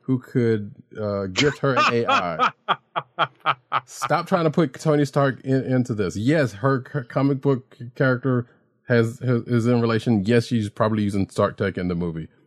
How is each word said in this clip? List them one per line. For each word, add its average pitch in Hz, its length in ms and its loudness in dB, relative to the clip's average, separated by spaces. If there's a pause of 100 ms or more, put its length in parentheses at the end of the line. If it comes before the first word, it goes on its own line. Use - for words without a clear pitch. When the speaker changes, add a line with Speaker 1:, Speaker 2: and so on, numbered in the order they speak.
Speaker 1:
who 131 160 0
could, 113 560 0 (240)
uh, 101 280 -4
gift 139 320 0
her 135 180 0
an 302 160 4
A 117 140 0
I. 208 440 0 (1300)
Speaker 2:
<laughs> - 100 -4
Speaker 1:
Stop 151 400 -4
trying 175 180 0
to 156 60 2
put 156 240 0
Tony 147 300 2
Stark 139 400 0
in, 135 200 0
into 127 300 0
this. 92 220 -2
Yes, 127 380 0
her 135 360 0
c-, 143 160 -6
comic 139 360 -2
book 135 340 -2 (200)
character 127 500 0 (420)
has, 117 300 2
has, 123 240 0
is 120 240 0
in 120 160 4
relation. 113 420 2
Yes, 120 220 4
she's 107 240 -2
probably 107 320 0
using 98 260 0
Stark 101 300 0
tech 98 180 -2
in 90 120 -4
the 90 60 -2
movie. 82 340 -6 (180)